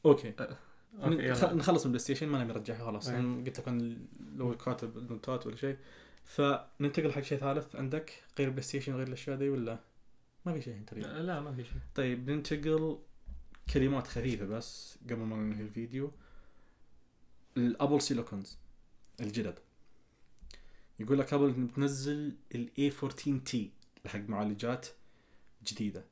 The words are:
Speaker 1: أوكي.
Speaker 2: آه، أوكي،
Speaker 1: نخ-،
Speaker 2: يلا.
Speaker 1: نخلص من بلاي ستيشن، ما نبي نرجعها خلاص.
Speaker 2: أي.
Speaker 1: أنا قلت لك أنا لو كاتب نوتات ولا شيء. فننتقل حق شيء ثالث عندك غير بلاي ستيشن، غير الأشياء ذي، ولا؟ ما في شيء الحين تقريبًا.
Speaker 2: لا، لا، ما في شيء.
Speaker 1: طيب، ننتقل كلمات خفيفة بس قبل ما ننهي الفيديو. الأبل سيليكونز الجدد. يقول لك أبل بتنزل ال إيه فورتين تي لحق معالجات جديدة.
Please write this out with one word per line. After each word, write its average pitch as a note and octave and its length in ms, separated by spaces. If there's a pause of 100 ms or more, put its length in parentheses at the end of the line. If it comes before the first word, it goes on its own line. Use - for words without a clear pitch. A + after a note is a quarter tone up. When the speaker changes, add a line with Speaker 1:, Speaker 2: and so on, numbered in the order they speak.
Speaker 1:
أوكي. C#3 340
Speaker 2:
آه، B2 180 (460)
أوكي، D3+ 300
Speaker 1:
نخ-، B2 100
Speaker 2:
يلا. E3+ 100
Speaker 1:
نخلص E3 320
من B2+ 60
بلاي B2 80
ستيشن، C#3 280
ما C#3 160
نبي A2+ 100
نرجعها A2+ 320
خلاص. G#2+ 220
Speaker 2:
أي. A#2+ 100
Speaker 1:
أنا B2 280
قلت B2+ 140
لك - 80
أنا A#2+ 300 (380)
لو A#2+ 220
كاتب A#2 540
نوتات A#2+ 360
ولا A2+ 80
شيء. C3+ 220 (480)
فننتقل C#3+ 840
حق C#3+ 100
شيء C#3 160
ثالث C#3 380
عندك D3 480 (160)
غير C3+ 100
بلاي C3 120
ستيشن، C3+ 340
غير B2+ 120
الأشياء C3 300
ذي، C#3 120
ولا؟ A#2 300 (680)
ما F3 80
في D3 80
شيء B2 120
الحين G#2 120
تقريبًا. - 220
Speaker 2:
لا، D3+ 140
لا، E3 200
ما D3 120
في B2 100
شيء. - 100 (220)
Speaker 1:
طيب، B2+ 340
ننتقل D#3 680 (760)
كلمات C3+ 340
خفيفة A2+ 380
بس - 580
قبل A#2+ 120
ما A2 200
ننهي G#2+ 260
الفيديو. A#2 500 (1500)
الأبل C#3 440
سيليكونز A2+ 560 (600)
الجدد. G#2 400 (1400)
يقول B2+ 200
لك C#3+ 140
أبل C#3+ 180
بتنزل C#3 840 (200)
ال A#2+ 220
إيه C#3+ 120
فورتين C#3 540
تي G#2+ 280 (340)
لحق G2+ 220
معالجات G#2+ 600 (800)
جديدة. G2 440